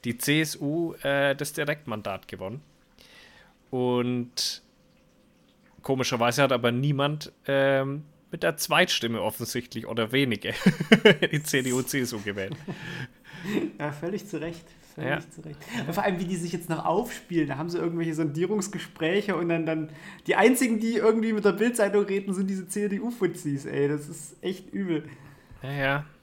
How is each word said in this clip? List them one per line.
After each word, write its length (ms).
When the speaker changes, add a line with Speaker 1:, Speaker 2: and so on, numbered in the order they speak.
Speaker 1:
die 140
C 240
S 180
U, 340
äh, 340
das 160
Direktmandat 720
gewonnen. 320
Und 920
komischerweise 600
hat 80
aber 220
niemand, 580
ähm, 560
mit 120
der 140
Zweitstimme 640
offensichtlich 680
oder 240
wenige 420
<laughs> 400
die 120
C 180
D 120
U, 80
C 200
S 100
U 80
gewählt. 420
Speaker 2:
<laughs> 40
Ja, 140
völlig 340
zu 140
Recht. 240
Völlig 140
Speaker 1:
Ja. 100
Speaker 2:
zu 80
Recht. 180
Und 60
vor 100
allem, 160
wie 60
die 100
sich 160
jetzt 160
noch 160
aufspielen. 640
Da 100
haben 120
sie 80
irgendwelche 360
Sondierungsgespräche 1200
und 140
dann, 180
dann 260
die 80
einzigen, 460
die 160
irgendwie 340
mit 140
der 80
Bild-Zeitung 500
reden, 300
sind 160
diese 180
C-D-U-Fuzis, 960
ey. 240
Das 220
ist 340
echt 300
übel. 340
Speaker 1:
Ja, 80
ja. 340